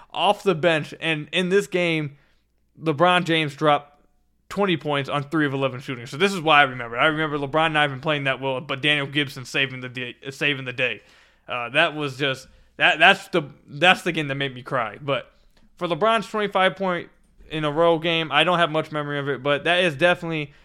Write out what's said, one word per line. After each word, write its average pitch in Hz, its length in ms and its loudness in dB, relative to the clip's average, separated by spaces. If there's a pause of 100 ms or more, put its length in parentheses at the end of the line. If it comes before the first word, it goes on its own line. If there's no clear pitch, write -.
(140)
off 190 300 0
the 190 120 2
bench. 156 460 0
And 156 300 -2
in 180 180 0
this 196 160 2
game, 165 520 -2 (640)
LeBron 170 440 4
James 156 320 0
dropped 147 400 2 (520)
twenty 190 300 0
points 143 320 -2
on 143 140 -2
three 151 240 0
of 135 80 -4
eleven 127 240 -2
shooting. 120 260 -10
So 139 120 -12
this 196 160 2
is 185 60 -4
why 151 200 6
I 147 60 10
remember. 123 340 -4
I 147 80 4
remember 151 320 -2
LeBron 156 320 0
not 151 180 2
even 131 100 -8
playing 147 260 -2
that 131 140 -2
well, 131 220 -4
but 131 220 -6
Daniel 147 240 0
Gibson 139 360 -4
saving 131 360 -4
the 127 100 -10
day, 123 260 -10 (140)
saving 139 360 -2
the 123 80 -8
day. 120 280 -4 (460)
Uh, 120 220 -8
that 151 260 0
was 143 200 -6
just, 147 320 -4 (280)
that, 156 240 2
that's 190 300 6
the, 175 120 0 (260)
that's 170 360 2
the 180 80 -2
game 160 160 -4
that 139 80 -6
made 139 180 -4
me 123 80 -16
cry. 117 400 -4
But 139 300 -4 (440)
for 175 120 -6
LeBron's 196 400 0
twenty-five 196 480 0
point 185 340 -4 (400)
in 156 160 -4
a 147 60 0
row 165 280 4
game, 165 320 -2
I 151 140 4
don't 180 120 2
have 165 140 2
much 156 200 -2
memory 147 280 -4
of 139 80 -4
it, 127 160 -4
but 139 220 0
that 175 180 2
is 160 120 0
definitely 165 580 0 (120)